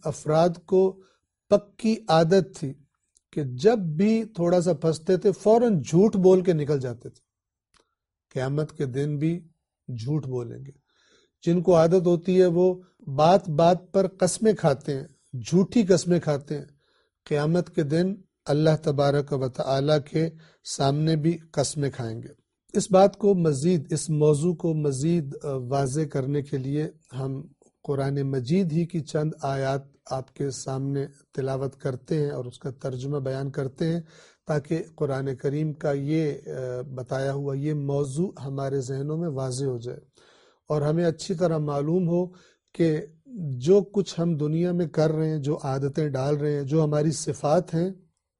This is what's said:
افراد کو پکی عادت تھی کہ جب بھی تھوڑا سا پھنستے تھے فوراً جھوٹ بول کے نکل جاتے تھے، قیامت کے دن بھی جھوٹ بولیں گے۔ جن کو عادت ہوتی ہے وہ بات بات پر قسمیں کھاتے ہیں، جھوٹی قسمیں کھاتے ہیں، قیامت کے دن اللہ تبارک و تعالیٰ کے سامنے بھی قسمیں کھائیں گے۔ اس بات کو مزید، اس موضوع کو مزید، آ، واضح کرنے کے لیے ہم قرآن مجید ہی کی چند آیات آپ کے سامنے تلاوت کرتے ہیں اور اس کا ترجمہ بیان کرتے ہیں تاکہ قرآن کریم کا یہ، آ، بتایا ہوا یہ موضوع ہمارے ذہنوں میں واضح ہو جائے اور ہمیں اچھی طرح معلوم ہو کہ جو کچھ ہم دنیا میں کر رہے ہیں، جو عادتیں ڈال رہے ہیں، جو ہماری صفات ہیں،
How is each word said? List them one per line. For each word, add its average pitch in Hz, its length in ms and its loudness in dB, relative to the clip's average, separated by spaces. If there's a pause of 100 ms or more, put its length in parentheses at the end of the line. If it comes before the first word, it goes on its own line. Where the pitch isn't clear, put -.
افراد 156 440 0 (180)
کو 190 340 2 (480)
پکی 208 480 0 (120)
عادت 170 480 4
تھی 135 180 -8 (580)
کہ 151 120 -4
جب 139 340 2
بھی 202 460 0
تھوڑا 180 360 0
سا 175 120 0
پھنستے 165 440 0
تھے 190 160 2
فوراً 220 480 4
جھوٹ 185 360 4
بول 185 240 6
کے 180 120 2
نکل 147 280 0
جاتے 123 280 -8
تھے، - 120 -20 (1120)
قیامت 139 380 -2
کے 147 140 -4
دن 143 320 -4
بھی 165 300 -4 (400)
جھوٹ 135 380 -4
بولیں 120 320 -8
گے۔ 135 140 -16 (720)
جن 175 160 2
کو 180 140 6
عادت 165 180 6
ہوتی 180 460 4
ہے 185 60 8
وہ 180 280 4 (320)
بات 156 420 4
بات 170 440 2
پر 196 140 2
قسمیں 185 460 0
کھاتے 147 420 0
ہیں، 135 100 -8 (280)
جھوٹی 170 500 2
قسمیں 175 380 4
کھاتے 147 380 -4
ہیں، 139 60 -12 (600)
قیامت 156 500 0
کے 175 80 0
دن 170 320 0 (320)
اللہ 151 240 4 (120)
تبارک 143 500 2
و 135 160 -2
تعالیٰ 139 500 0 (120)
کے 160 180 0 (360)
سامنے 151 520 0
بھی 165 220 0 (120)
قسمیں 139 400 -2
کھائیں 117 320 -8
گے۔ 117 60 -18 (440)
اس 202 180 -2
بات 196 260 6
کو 202 180 4
مزید، 165 580 2
اس 156 180 -4
موضوع 151 440 4
کو 165 200 -2
مزید، 147 680 0
آ، 147 100 -6
واضح 135 480 -2
کرنے 143 420 -2
کے 143 140 -6
لیے 139 320 -4 (300)
ہم 135 240 -6 (400)
قرآن 139 400 -2
مجید 139 500 0
ہی 170 120 0
کی 165 160 -4
چند 151 300 -2 (120)
آیات 139 400 -2 (280)
آپ 131 240 -8
کے 139 160 -4
سامنے 135 560 -6 (280)
تلاوت 135 460 -6
کرتے 147 420 -4
ہیں 143 80 0
اور 135 140 -8
اس 123 140 -14
کا 143 120 -10
ترجمہ 135 480 -8
بیان 135 320 -6
کرتے 139 360 -4
ہیں 165 140 -2 (460)
تاکہ 160 360 -2 (120)
قرآن 135 420 -4
کریم 147 360 -4
کا 143 200 -4
یہ، 147 400 -2 (140)
آ، 156 40 -12 (440)
بتایا 131 380 -4
ہوا 139 240 -6
یہ 151 180 -4
موضوع 143 580 -2 (120)
ہمارے 139 360 -4
ذہنوں 135 360 -6
میں 170 120 -4
واضح 131 360 -6
ہو 127 140 -4
جائے 117 200 -12 (680)
اور 151 140 0
ہمیں 160 220 0
اچھی 175 300 -2
طرح 165 240 0
معلوم 151 500 0
ہو 175 180 0 (460)
کہ 160 280 2 (560)
جو 165 240 6
کچھ 196 400 -4
ہم 170 160 0
دنیا 156 360 0
میں 175 140 0
کر 160 260 2
رہے 156 160 0
ہیں، 156 100 -2
جو 147 240 -2
عادتیں 139 460 -2
ڈال 135 280 -2
رہے 147 160 -2
ہیں، 143 100 -2
جو 151 220 2
ہماری 147 260 2
صفات 156 640 -2
ہیں، 170 160 0 (500)